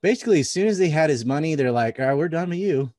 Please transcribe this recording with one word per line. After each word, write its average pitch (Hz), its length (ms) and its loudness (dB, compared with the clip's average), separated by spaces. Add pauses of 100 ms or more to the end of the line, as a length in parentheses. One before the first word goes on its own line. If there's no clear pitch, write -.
Basically, 208 380 2
as 120 100 -2
soon 190 160 0
as 208 100 0
they 180 120 2
had 156 200 2
his 120 160 0
money, 151 300 -2
they're 131 160 0
like, 117 280 -2
"All 131 60 -2
right, 135 80 2
we're 156 160 0
done 170 200 -4
with 175 100 -4
you." 139 400 -2